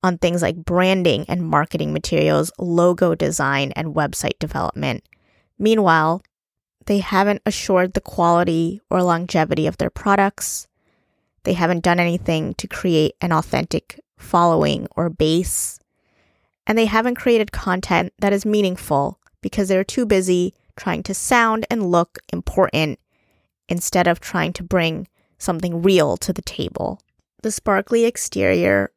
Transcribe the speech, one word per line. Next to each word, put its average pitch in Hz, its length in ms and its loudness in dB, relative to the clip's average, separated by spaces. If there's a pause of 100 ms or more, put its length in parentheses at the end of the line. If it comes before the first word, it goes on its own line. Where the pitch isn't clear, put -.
on 180 140 0
things 175 240 0
like 165 140 0
branding 175 720 2
and 175 180 -4
marketing 156 480 -2
materials, 151 640 0
logo 175 580 2
design, 139 580 -2
and 151 220 -6
website - 440 -4
development. 147 640 -4 (560)
Meanwhile, 185 640 4 (640)
they 202 140 2
haven't 202 460 0
assured 185 480 0
the 185 80 -2
quality 170 880 0
or 185 140 2
longevity 170 640 0
of - 100 -4
their - 120 -2
products. - 800 -2 (760)
They - 100 0
haven't 170 300 0
done 175 160 2
anything 170 560 -2
to - 120 -10
create 160 540 0
an - 100 -2
authentic 156 680 -2 (180)
following 160 760 2
or 170 140 0
base. 160 680 -2 (840)
And 214 120 0
they 226 80 4
haven't 226 300 0
created 226 360 2
content 180 680 -2
that 202 140 2
is 196 120 0
meaningful 185 760 0 (220)
because 196 260 -2
they're 190 160 2
too 240 220 -2
busy 185 480 2 (240)
trying 180 260 -6
to 196 100 -8
sound 226 560 0
and 202 220 0
look 175 280 0 (120)
important 160 680 0 (680)
instead 175 400 0
of 170 120 2
trying 170 340 -4
to - 100 -10
bring 170 440 -2 (300)
something 170 440 -4
real 170 360 4
to - 140 -6
the 175 120 -4
table. - 580 -6 (400)
The 220 100 -4
sparkly 214 540 2
exterior 196 920 0